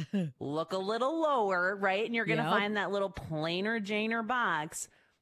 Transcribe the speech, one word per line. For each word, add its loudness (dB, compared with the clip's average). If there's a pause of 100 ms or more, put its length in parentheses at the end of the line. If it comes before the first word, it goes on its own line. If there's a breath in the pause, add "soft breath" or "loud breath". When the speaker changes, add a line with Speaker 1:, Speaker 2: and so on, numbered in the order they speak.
(120)
Speaker 1:
<laughs> -2
Speaker 2:
look -2
a 0
little 0
lower, 2
right? 2
And -4
you're 0
gonna 2
Speaker 1:
Yep. 0
Speaker 2:
find 2
that 0
little 0
plainer -2
Janer -2
box. 0 (340 soft breath)